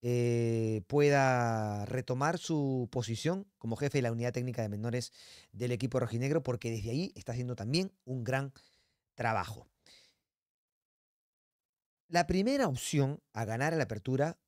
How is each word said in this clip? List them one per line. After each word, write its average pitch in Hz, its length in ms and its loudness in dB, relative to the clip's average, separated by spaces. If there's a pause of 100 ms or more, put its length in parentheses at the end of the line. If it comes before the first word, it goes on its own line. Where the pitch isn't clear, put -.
eh, 117 840 2
pueda 123 960 4
retomar 131 540 -2
su 135 520 0
posición 131 680 -2
como 113 160 -4
jefe 143 240 0
de - 20 0
la 117 120 0
unidad 120 200 -2
técnica 123 300 -4
de 107 60 -2
menores 117 420 -4 (400)
del 120 200 -4
equipo 123 280 0
rojinegro, 120 420 0
porque 117 300 -2
desde 110 180 -4
ahí 151 260 -2
está - 180 -10
haciendo 123 220 -4
también 151 380 -2 (100)
un 127 200 -6
gran 135 280 -2 (600)
trabajo. 107 560 -2 (2500)
La 170 180 2
primera 220 420 2
opción 139 540 0 (120)
a 110 120 -4
ganar 123 280 0
a 165 40 0
la 147 60 2
apertura 131 640 -2